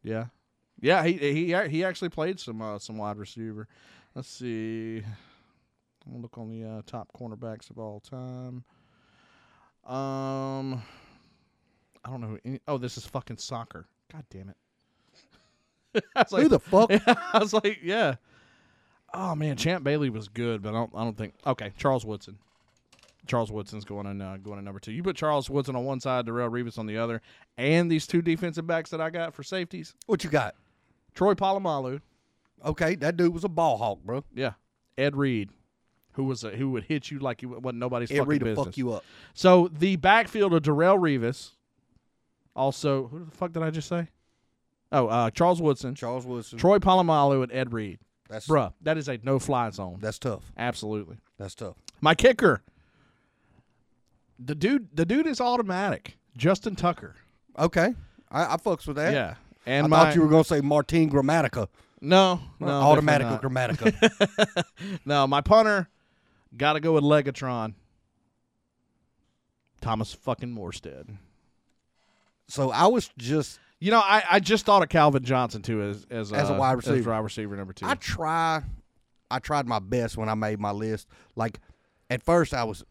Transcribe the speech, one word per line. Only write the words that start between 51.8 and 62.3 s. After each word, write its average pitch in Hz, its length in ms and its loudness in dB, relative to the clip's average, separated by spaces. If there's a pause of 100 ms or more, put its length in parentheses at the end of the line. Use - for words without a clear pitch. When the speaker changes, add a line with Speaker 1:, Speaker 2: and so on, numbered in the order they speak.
Speaker 1:
My 156 140 6
kicker. 226 480 6 (1800)
The 127 160 -8
dude, 214 420 0
the 165 80 2
dude 269 220 2
is 277 160 -2
automatic. 202 760 -2 (200)
Justin 185 380 2
Tucker. - 420 -2 (420)
Speaker 2:
Okay. 170 360 2 (360)
I, 147 240 0
I - 20 -2
fucks 175 300 -2
with 143 100 -6
that. 156 160 0
Speaker 1:
Yeah. 117 220 -2 (320)
And 139 180 2
Speaker 2:
I 156 40 2
Speaker 1:
my 156 160 8
Speaker 2:
thought 156 120 4
you 165 60 8
were 151 60 6
gonna 160 140 8
say 151 200 2
Martin 147 480 2
Gramatica. 139 580 2 (320)
Speaker 1:
No, 180 400 6 (180)